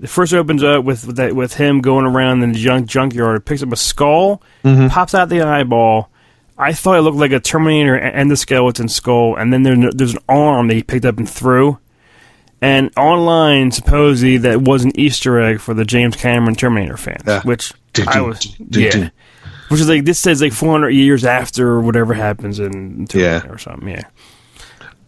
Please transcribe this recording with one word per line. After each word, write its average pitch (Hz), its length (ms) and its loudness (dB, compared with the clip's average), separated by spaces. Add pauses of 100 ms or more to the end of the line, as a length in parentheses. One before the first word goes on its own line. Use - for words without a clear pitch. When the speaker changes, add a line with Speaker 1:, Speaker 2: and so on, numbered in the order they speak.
Speaker 1:
the - 80 -12
first 175 260 0
it - 20 4
opens 156 260 0
up 143 220 2
with, 127 220 -4
with 120 100 -10
that, 127 180 -2
with 127 200 -4
him 143 260 2
going 131 240 2
around 127 380 2
in 117 100 0
the 113 60 -4
junk-, 127 320 0
junkyard, 120 560 -2
picks 143 160 -6
up 127 100 -6
a 117 40 -6
skull, 165 680 0 (220)
Speaker 2:
Mm-hmm. 135 240 6
Speaker 1:
pops 180 260 0
out 180 160 0
the 170 100 0
eyeball. 120 720 0 (500)
I 143 120 0
thought 185 260 2
it 160 40 4
looked 156 140 0
like 143 140 2
a 131 80 2
Terminator 151 580 0
e-, 127 40 -2 (120)
endoskeleton 131 800 0
skull, 120 460 0
and 113 160 0
then 127 100 2
there, 131 140 4 (160)
there's 127 220 -2
an - 140 -10
arm 139 380 2
that 113 80 0
he 113 80 -2
picked 127 220 -4
up 120 120 0
and 117 140 -6
threw. 127 480 0 (800)
And 135 360 2
online, 156 720 2
supposedly, 131 680 2
that 120 240 0
was 135 220 2
an 131 140 0
Easter 127 420 0
egg 110 200 0
for - 120 -8
the 110 120 -2
James 120 320 0
Cameron 117 400 0
Terminator 110 400 -2
fans, - 280 -12
Speaker 2:
Yeah. 101 180 -2
Speaker 1:
which 120 300 -4 (200)
Speaker 2:
Do, - 160 -2
Speaker 1:
I 135 60 2
Speaker 2:
do, 135 100 0
Speaker 1:
was, 113 160 -8
Speaker 2:
do, - 240 -12
do, - 180 -2
Speaker 1:
yeah. - 80 2
Speaker 2:
do. 95 200 -2 (580)
Speaker 1:
Which 151 120 0
is 156 80 0
like, 156 160 2
this 165 140 0
says, 156 240 0
like, 147 100 2
four 160 200 -2
hundred 151 180 0
years 135 340 4
after 123 560 0
whatever 117 320 0
happens 104 460 -6
in 98 480 -8
Terminator 92 400 0
Speaker 2:
Yeah. - 60 -18
Speaker 1:
or 113 60 -16
something, - 300 -16
yeah. 92 140 -12 (1040)